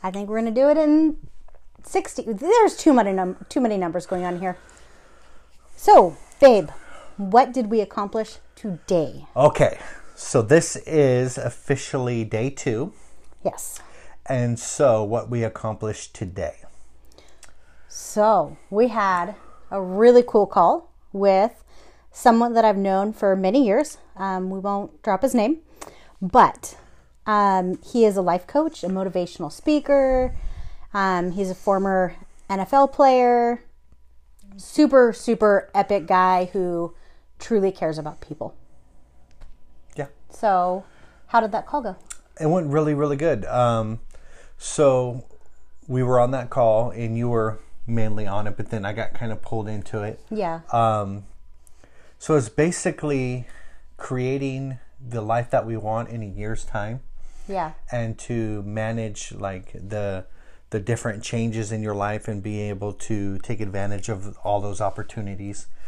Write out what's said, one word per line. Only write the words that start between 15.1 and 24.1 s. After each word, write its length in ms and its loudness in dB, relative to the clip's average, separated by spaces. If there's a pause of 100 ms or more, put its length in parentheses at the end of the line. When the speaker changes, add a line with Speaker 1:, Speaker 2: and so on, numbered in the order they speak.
Speaker 2:
we 140 -2
accomplished 720 -6
today. 440 -8 (1300)
Speaker 1:
So, 640 0 (140)
we 180 2
had 480 -2 (340)
a 120 -4
really 440 6
cool 220 4
call 440 4 (200)
with 500 2 (500)
someone 420 4
that 100 6
I've 140 4
known 340 0
for 240 0
many 300 2
years. 320 0 (180)